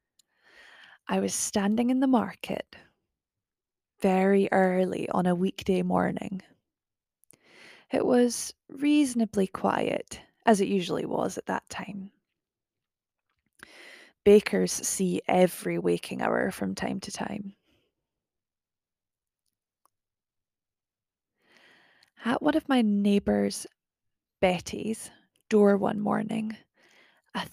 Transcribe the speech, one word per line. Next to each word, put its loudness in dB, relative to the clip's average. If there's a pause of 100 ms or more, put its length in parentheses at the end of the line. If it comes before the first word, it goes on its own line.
(1080)
I 0
was -2
standing 0
in 2
the 2
market -2 (1300)
very 4
early 2
on 0
a 2
weekday -2
morning. -2 (1500)
It 0
was 2 (160)
reasonably 0
quiet, -2 (240)
as 6
it 0
usually -2
was -4
at -12
that -4
time. -12 (2000)
Bakers 6
see -4
every 2
waking -2
hour 0
from -6
time -6
to -14
time. -10 (4000)
At -2
one 2
of -2
my 4
neighbours, 0 (760)
Betty's, -2 (400)
door 6
one -2
morning, -4 (800)
a -8